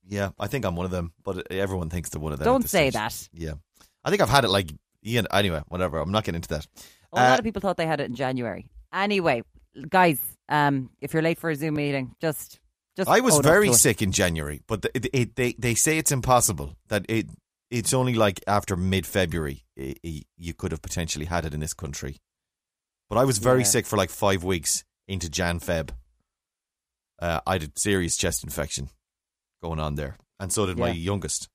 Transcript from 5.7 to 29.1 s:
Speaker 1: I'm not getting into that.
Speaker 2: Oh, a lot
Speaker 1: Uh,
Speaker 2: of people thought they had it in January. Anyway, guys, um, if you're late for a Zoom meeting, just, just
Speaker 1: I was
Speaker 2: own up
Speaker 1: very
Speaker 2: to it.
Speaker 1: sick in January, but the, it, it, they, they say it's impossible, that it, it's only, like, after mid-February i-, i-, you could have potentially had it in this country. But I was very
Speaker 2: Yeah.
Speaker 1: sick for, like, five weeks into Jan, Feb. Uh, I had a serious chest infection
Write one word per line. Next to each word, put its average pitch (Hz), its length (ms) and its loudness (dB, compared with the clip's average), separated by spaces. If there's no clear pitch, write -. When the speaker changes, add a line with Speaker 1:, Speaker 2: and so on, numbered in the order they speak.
Speaker 1:
I'm 80 120 -2
not 107 120 0
getting 85 140 -4
into 85 120 -10
that. 78 160 -6
Speaker 2:
Oh, 226 60 0
a - 20 6
lot 247 140 8
Speaker 1:
Uh, - 20 2
Speaker 2:
of 233 60 0
people 208 180 -4
thought 185 160 -2
they 165 100 0
had 151 140 -2
it 127 80 -2
in 120 60 -6
January. 120 520 -4
Anyway, 175 520 0
guys, 175 320 4
um, 143 400 2
if - 140 -10
you're 160 80 2
late 165 160 0
for 165 140 -6
a 151 40 -2
Zoom 151 200 -4
meeting, 139 440 -4
just, - 400 -6
just 185 120 -2
Speaker 1:
I 190 120 8
was 226 140 6
Speaker 2:
own 147 60 8
up 135 40 2
Speaker 1:
very 190 220 8
Speaker 2:
to 123 60 4
it. 113 40 6
Speaker 1:
sick 113 240 4
in 95 100 2
January, 80 560 0
but 104 140 -4
the, - 160 -4
it, 117 160 -4
it, 120 220 0
they, 123 240 0
they 117 160 0
say 156 240 2
it's 147 120 0
impossible, 113 640 2
that 104 180 0
it, 110 200 0
it's 120 240 -2
only, 127 200 2
like, 107 340 2
after 98 280 0
mid-February 85 880 0
i-, 67 180 -8
i-, 78 180 -10
you 85 160 -10
could 90 180 -6
have 78 100 -6
potentially 80 440 -6
had 85 200 -2
it 73 80 -6
in 76 80 -6
this 78 120 -6
country. 69 440 -10
But 104 80 0
I 127 80 6
was 123 140 2
very 127 220 4
Speaker 2:
Yeah. 120 60 2
Speaker 1:
sick 120 180 2
for, - 120 -2
like, 95 120 2
five 98 340 2
weeks 90 400 -2
into 90 220 -6
Jan, 85 320 0
Feb. 82 300 -4
Uh, 85 280 -2
I 92 60 0
had 87 100 -2
a 76 120 -10
serious 92 400 0
chest - 280 -2
infection 71 460 -6